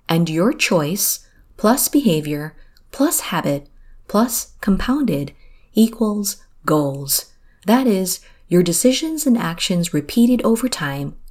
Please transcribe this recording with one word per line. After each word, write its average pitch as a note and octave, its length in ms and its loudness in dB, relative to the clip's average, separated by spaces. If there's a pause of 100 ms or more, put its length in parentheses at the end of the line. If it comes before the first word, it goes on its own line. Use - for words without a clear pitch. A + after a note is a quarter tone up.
and E3 200 2
your E3+ 240 2
choice, F3 720 -2 (320)
plus A3+ 300 2
behavior, D#3 680 0 (340)
plus D#4 300 0
habit, C#3+ 480 -4 (400)
plus - 520 0
compounded, G3 720 0 (400)
equals G#3+ 720 0 (240)
goals. C#3 640 -2 (320)
That B3+ 220 4
is, F#3+ 320 0 (300)
your F3 160 4
decisions C4 600 0
and A#3+ 140 2
actions E3+ 560 -2
repeated A#3 480 2
over A3+ 260 2
time C#3+ 460 -6 (160)